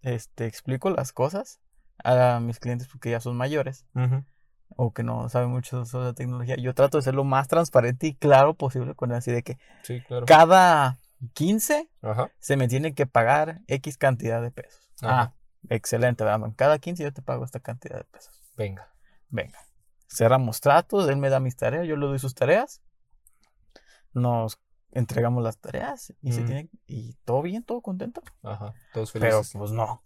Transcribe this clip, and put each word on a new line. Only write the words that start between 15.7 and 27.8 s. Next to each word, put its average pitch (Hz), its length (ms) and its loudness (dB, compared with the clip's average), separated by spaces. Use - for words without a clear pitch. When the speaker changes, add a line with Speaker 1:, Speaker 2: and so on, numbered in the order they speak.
Speaker 1:
Brandon. 110 300 0
Cada 143 260 2
quince 170 240 -8
yo 143 100 -6
te 135 80 -16
pago 127 240 -6
esta 127 140 -12
cantidad - 380 -14
de - 80 -14
pesos. - 360 -20
Speaker 2:
Venga. 101 340 -8
Speaker 1:
Venga. - 300 -10
Cerramos 117 500 2
tratos, 175 500 4
él 139 80 0
me 139 120 0
da 135 100 2
mis 127 160 -4
tareas, 151 320 -2
yo 156 80 -2
le 143 120 -2
doy 139 120 -2
sus 131 160 -6
tareas. 185 460 2
Nos 120 460 -2
entregamos 123 520 -2
las 113 140 -4
tareas - 640 -10
y 127 120 -4
se 117 80 -2
Speaker 2:
Mm. 117 40 -4
Speaker 1:
tiene, 139 240 -6
y 120 280 -14
todo 123 180 -2
bien, 190 220 -6
todo 240 180 -8